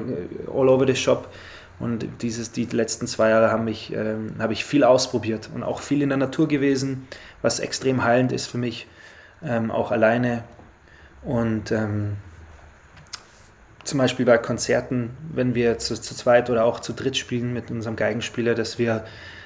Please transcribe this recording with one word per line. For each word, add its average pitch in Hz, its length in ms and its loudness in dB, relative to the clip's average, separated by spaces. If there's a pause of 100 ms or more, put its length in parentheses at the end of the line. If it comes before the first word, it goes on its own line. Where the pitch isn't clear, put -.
(480)
all 131 220 2
over 131 160 6
the 127 100 4
shop. - 320 0 (520)
Und 117 260 -4 (160)
dieses, 117 300 -6
die 120 140 -4
letzten 117 420 -2
zwei 110 220 2
Jahre 113 200 6
haben 113 160 0
mich, 107 280 -6
ähm, 110 440 -4
hab 110 140 -2
ich - 120 -4
viel 143 200 4
ausprobiert 113 720 4
und 123 80 -6
auch - 180 -4
viel 143 220 0
in 139 60 0
der 135 100 0
Natur 143 280 0
gewesen, 135 600 0 (340)
was - 180 0
extrem 127 440 -2
heilend 123 280 4
ist 127 140 -4
für 123 140 -6
mich, 120 260 -6 (580)
ähm, 113 280 -2
auch 113 200 -2
alleine. 117 520 2 (800)
Und, 117 480 -2
ähm, 104 460 -2 (1700)
zum 143 160 -2
Beispiel 123 260 2
bei 120 120 8
Konzerten, 120 720 -2 (220)
wenn 127 200 0
wir 117 240 2
zu, 110 220 -4
zu - 160 -10
zweit 123 340 4
oder 113 160 4
auch 120 140 2
zu - 140 -8
dritt 131 240 -2
spielen 123 360 -4
mit 117 160 -6
unserem 113 260 -6
Geigenspieler, 113 600 0
dass 113 240 -4
wir 113 260 0 (400)